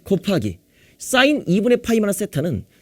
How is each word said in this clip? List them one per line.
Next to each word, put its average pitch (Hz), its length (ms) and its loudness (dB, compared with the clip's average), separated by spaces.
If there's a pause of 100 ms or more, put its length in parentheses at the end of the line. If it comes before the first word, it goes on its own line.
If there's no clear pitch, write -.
곱하기 180 560 -2 (400)
사인 269 480 2
이분의 220 360 2
파이 226 180 0
마이너스 202 200 -2
세타는 160 440 -4 (180)